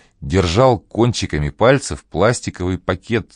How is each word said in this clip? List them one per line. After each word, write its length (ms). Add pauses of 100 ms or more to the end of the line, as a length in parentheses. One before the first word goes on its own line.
(200)
держал 580
кончиками 720
пальцев 540
пластиковый 760
пакет, 580